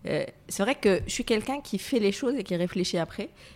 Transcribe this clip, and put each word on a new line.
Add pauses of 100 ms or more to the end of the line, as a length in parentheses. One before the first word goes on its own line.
euh, (240)
c'est
vrai
que
je
suis
quelqu'un
qui
fait
les
choses
et
qui
réfléchit
après. (260)